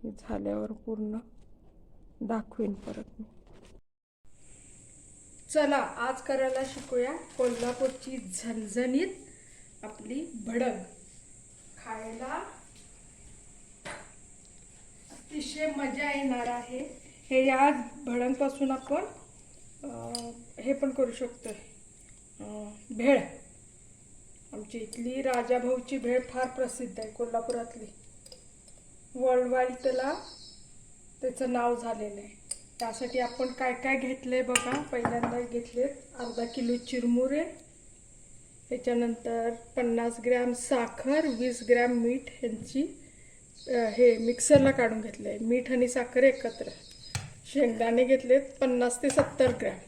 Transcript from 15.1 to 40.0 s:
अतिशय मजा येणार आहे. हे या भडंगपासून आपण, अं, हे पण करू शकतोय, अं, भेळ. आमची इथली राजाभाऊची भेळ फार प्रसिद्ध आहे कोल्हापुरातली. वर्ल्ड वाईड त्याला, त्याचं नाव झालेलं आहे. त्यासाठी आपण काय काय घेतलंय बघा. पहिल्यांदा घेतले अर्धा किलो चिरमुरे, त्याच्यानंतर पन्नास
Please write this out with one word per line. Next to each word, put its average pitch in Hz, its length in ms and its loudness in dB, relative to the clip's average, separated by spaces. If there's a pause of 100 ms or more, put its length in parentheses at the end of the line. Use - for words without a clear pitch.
अतिशय 302 680 -6
मजा 277 400 -2
येणार 247 300 0
आहे. 254 520 -6 (300)
हे 262 160 4
या 269 260 6 (340)
भडंगपासून 262 680 0
आपण, 285 320 -2 (800)
अं, 233 480 -10 (280)
हे 262 140 0
पण 269 160 0
करू 247 220 0
शकतोय, 233 420 -10 (840)
अं, 208 320 -12 (260)
भेळ. 254 220 8 (1300)
आमची 214 240 -10
इथली 240 440 -6
राजाभाऊची 247 760 0
भेळ 240 220 2
फार 254 280 -2
प्रसिद्ध 247 520 -6
आहे 214 120 -8
कोल्हापुरातली. 233 760 -4 (1300)
वर्ल्ड 254 360 4
वाईड 254 220 2
त्याला, 254 400 0 (1080)
त्याचं 254 320 -2
नाव 240 280 2
झालेलं 214 400 -6
आहे. - 180 -18 (400)
त्यासाठी 240 400 -2
आपण 247 280 -2
काय 247 260 -2
काय 262 260 0
घेतलंय 254 420 -2
बघा. 247 400 0
पहिल्यांदा 240 600 -2 (100)
घेतले 240 320 -2 (360)
अर्धा 233 260 -4
किलो 240 320 -2
चिरमुरे, 254 640 2 (1300)
त्याच्यानंतर 233 840 0 (220)
पन्नास 233 380 2 (120)